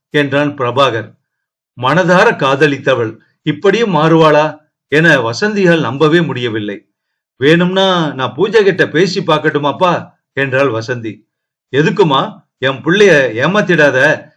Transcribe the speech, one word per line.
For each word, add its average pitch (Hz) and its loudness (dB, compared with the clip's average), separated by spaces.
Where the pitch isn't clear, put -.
என்றான் 143 -2
பிரபாகர். 120 -2
மனதார 180 2
காதலித்தவள் 135 0
இப்படியும் 196 0
மாறுவாளா? 156 4
என 143 2
வசந்தியால் 185 0
நம்பவே 147 0
முடியவில்லை. 113 -6
"வேணும்னா 175 0
நான் 127 -6
பூஜா 214 2
கிட்ட 170 0
பேசி 180 -2
பார்க்கட்டுமாப்பா?" 147 -2
என்றாள் 135 -2
வசந்தி. 113 -8
"எதுக்குமா? 165 0
என் 131 -4
புள்ளைய 160 2
ஏமாத்திடாத, 147 2